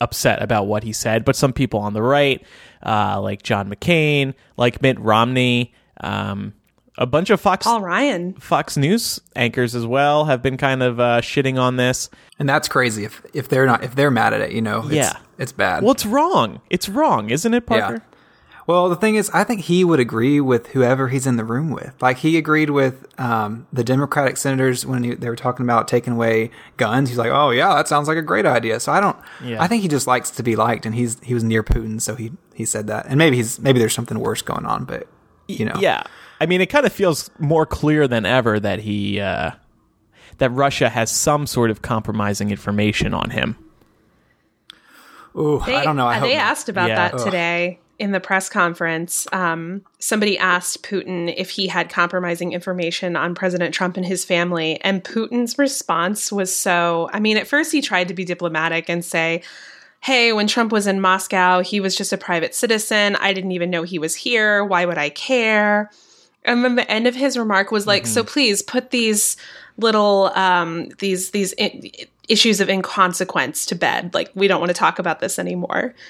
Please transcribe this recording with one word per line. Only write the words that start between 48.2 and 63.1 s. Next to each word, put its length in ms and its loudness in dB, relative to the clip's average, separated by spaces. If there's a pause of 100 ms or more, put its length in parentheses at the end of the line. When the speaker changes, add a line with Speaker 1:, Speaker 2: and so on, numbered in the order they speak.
Speaker 2:
conference. 800 -2
Um, 520 -4 (160)
somebody 380 0
asked 460 0
Putin 540 -4
if 140 -6
he 160 -4
had 220 -2
compromising 640 -2
information 640 -4
on 200 -2
President 380 -2
Trump 220 -4
and 100 -4
his 200 -4
family, 560 0
and 220 0
Putin's 540 -4
response 720 -2
was 220 -2
so, 600 0
I 60 -4
mean, 180 2
at 100 -2
first 240 0
he 100 2
tried 280 0
to 40 -8
be 120 -6
diplomatic 640 -4
and 160 -2
say, 380 -2 (580)
"Hey, 320 2
when 140 0
Trump 240 0
was 160 0
in 120 0
Moscow, 600 2
he 180 -2
was 160 -2
just 160 -4
a 60 -2
private 380 -4
citizen. 600 0